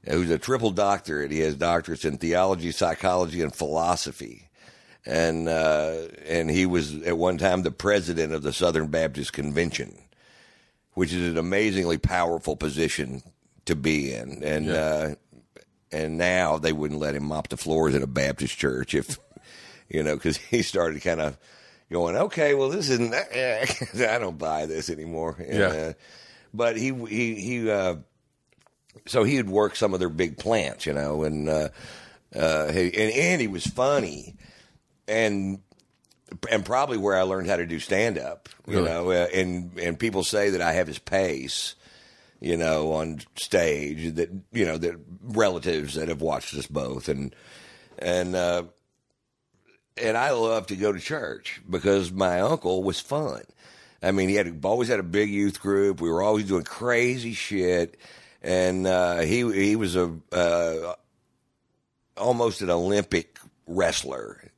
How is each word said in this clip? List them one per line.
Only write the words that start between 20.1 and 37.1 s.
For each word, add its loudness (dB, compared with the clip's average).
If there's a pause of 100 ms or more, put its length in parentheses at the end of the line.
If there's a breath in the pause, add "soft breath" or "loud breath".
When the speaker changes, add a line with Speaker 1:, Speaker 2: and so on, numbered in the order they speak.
Speaker 1:
'cause 0
he -2
started -2
kinda -2 (520 loud breath)
going, 0
"Okay, 2
well, 2
this -2
isn't, 2
<laughs> -
I -2
don't -4
buy -2
this -6
anymore." -6
And, -4
Speaker 2:
Yeah. 4
Speaker 1:
uh, -2 (600 loud breath)
but 0
he, -2 (160)
he, -2
he, -2
uh, 2 (1080)
so 2
he 4
had 0
worked 4
some 2
of 0
their 2
big -2
plants, -2
you 0
know, 0
and, -2
uh, 2 (680 loud breath)
uh, 0
he, 4
and, 0
and 2
he 0
was -6
funny, -2 (720 loud breath)
and, 0 (920)
and 0
probably 0
where 2